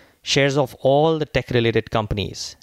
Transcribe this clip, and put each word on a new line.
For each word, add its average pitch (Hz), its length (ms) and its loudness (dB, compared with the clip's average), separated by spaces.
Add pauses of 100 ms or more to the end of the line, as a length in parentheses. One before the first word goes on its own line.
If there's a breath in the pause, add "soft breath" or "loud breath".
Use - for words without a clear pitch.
(260 soft breath)
Shares 139 300 2
of 139 200 0
all 151 440 2
the 151 60 -2
tech-related 117 680 0
companies, - 720 -4